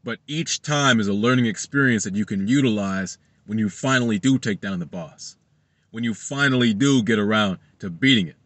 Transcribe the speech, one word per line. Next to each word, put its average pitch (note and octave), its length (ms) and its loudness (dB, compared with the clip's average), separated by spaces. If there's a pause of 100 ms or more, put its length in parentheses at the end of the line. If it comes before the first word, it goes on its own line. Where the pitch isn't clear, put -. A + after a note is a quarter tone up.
But A#2 240 -8
each D#3 360 -6
time C#3 380 2
is G2+ 80 0
a G2+ 40 0
learning A#2+ 340 2
experience A#2 580 0
that G2 120 -6
you G#2 80 -2
can G2 240 -4
utilize G#2 720 0 (280)
when A2 120 -6
you G#2+ 100 0
finally A#2+ 500 0
do C3 200 2
take G#2+ 220 -4
down G2 180 -6
the E2 80 -8
boss, - 500 -16 (540)
when A#2 140 -8
you A2+ 100 -2
finally C3 580 2
do C3 300 4
get G#2+ 160 2
around G#2 400 0 (220)
to G2 100 -8
beating G2+ 380 2
it. - 180 -16